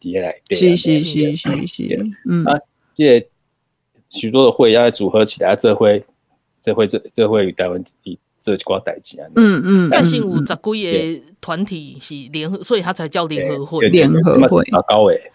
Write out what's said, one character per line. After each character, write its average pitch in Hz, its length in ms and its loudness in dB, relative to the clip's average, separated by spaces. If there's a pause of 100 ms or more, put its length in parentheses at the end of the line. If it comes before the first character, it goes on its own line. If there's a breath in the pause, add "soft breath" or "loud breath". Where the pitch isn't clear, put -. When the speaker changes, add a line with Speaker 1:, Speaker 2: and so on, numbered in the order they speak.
Speaker 1:
伫 87 100 -10
咧 - 100 -4
内 90 140 -6 (140)
底。 196 60 -2
Speaker 2:
是， 180 200 4
是， 160 240 0
是， 151 380 -2
是， 147 300 -6
是。 - 200 -10
Speaker 1:
对。 - 100 -4 (320)
Speaker 2:
嗯。 170 140 -2
Speaker 1:
啊， 143 160 0 (340)
这 131 280 4
个 - 60 -10 (840)
许 - 200 -8
多 131 140 4
的 120 80 4
会 117 220 4
要 120 180 4
组 98 180 -4
合 - 140 2
起 - 180 -6
来， 92 140 0
这 107 180 2
会， 104 300 2 (580)
这 110 140 -2
会， 113 140 0
这， 107 120 -6 (140)
这 113 100 2
会 104 200 2
与 90 80 -4
台 92 160 -4
湾 90 120 -6 (220)
这， 92 140 -14 (260)
这 107 100 -2
一 95 120 -2
挂 98 140 -2
代 - 220 -10
志 - 200 -20
啊。 73 140 -18
Speaker 2:
嗯， 214 280 4
嗯， 185 260 2
Speaker 3:
但 147 140 2
是 170 140 2
有 - 200 -4
十 151 60 -2
几 160 120 -4
个 - 20 -8 (160)
Speaker 2:
嗯， 165 420 -4
嗯。 131 60 -14 (180)
Speaker 3:
团 170 240 -8
体 156 380 -12
是 - 120 -16 (200)
联 156 160 -8
合， 190 120 -6
所 226 160 -2
以 190 40 -4
它 180 100 -6
才 175 160 -8
叫 170 200 -4
联 151 200 -4
合 139 180 -6
会。 156 160 -6
Speaker 1:
对， 110 80 4
对， 175 120 6
对。 139 60 4
Speaker 2:
联 160 160 2
合 135 240 6
会。 90 180 2
Speaker 1:
十 - 60 -10
九 107 340 4
个。 87 140 2 (160)